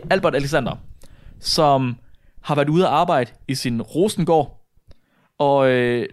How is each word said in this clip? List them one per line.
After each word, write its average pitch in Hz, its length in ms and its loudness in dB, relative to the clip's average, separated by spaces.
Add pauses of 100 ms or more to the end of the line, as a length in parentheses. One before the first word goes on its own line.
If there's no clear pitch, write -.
(100)
Albert 185 240 0
Alexander, 135 420 -2 (640)
som 135 560 2 (460)
har 147 120 -2
været 143 140 2
ude 170 180 2
at 120 60 0
arbejde 151 380 2 (180)
i 131 60 -2
sin 120 280 -4
rosengård, 165 760 -2 (760)
og, 139 320 2
øh, 120 420 0